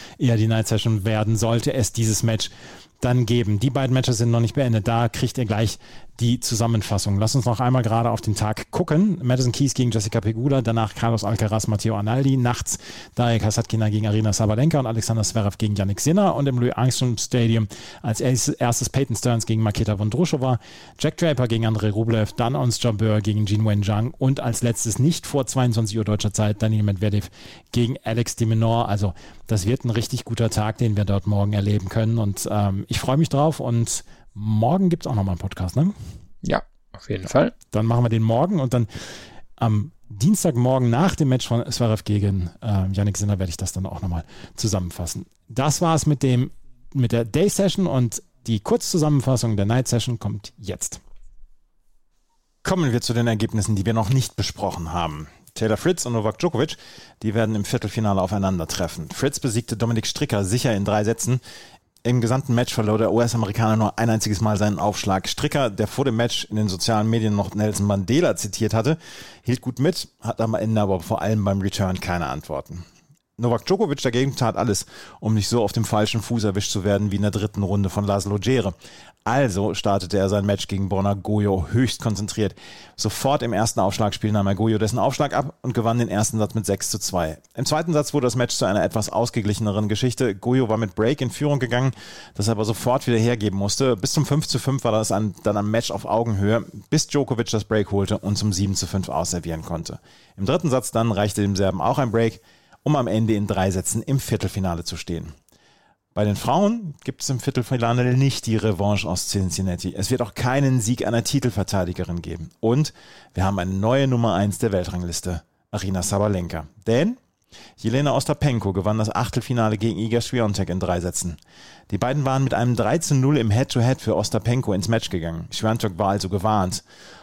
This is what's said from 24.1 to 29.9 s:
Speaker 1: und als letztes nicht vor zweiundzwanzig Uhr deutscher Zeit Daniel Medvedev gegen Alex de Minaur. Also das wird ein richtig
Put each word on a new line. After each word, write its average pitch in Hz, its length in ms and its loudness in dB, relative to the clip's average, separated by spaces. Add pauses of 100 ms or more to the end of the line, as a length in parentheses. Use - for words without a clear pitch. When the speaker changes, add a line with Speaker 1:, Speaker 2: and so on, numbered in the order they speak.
Speaker 1:
und 131 220 2
als 120 240 -4
letztes 117 360 -2
nicht 156 280 2
vor 139 180 0
zweiundzwanzig 113 520 0
Uhr 107 80 0
deutscher 104 260 0
Zeit 107 300 0
Daniel 110 220 2
Medvedev 101 460 0 (440)
gegen 120 320 0
Alex 113 320 -2
de 113 100 2
Minaur. 113 400 2
Also 98 260 0 (340)
das 98 180 0
wird 120 180 0
ein 120 60 0
richtig 117 340 -2